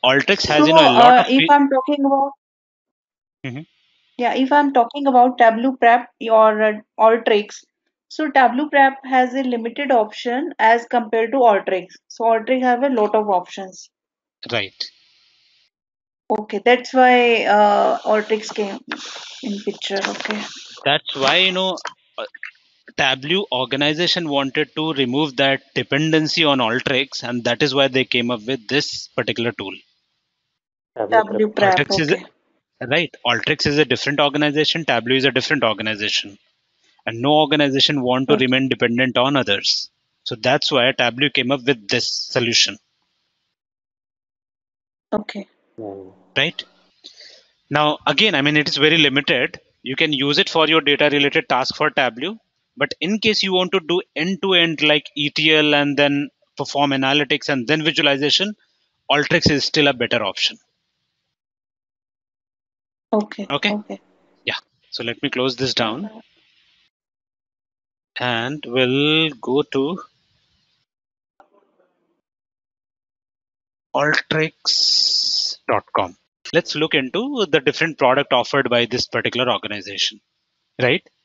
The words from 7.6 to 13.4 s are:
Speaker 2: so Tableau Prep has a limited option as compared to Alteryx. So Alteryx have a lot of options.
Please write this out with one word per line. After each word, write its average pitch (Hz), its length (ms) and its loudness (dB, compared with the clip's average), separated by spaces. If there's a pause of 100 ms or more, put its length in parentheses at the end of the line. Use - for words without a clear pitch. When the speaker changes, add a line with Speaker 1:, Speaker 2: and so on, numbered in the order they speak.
Speaker 2:
so 311 220 -6
Tableau 262 380 2
Prep 269 360 4
has 254 300 0
a 269 80 -2
limited 240 480 -4
option 247 680 -2
as 233 260 4
compared 226 480 -2
to 269 60 0
Alteryx. 196 480 2 (220)
So - 160 -8
Alteryx 226 380 0
have 247 220 2
a 285 40 2
lot 214 260 0
of 214 160 0
options. 185 600 -6 (640)